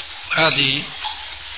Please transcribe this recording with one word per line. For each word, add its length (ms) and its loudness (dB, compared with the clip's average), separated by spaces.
هذه 480 4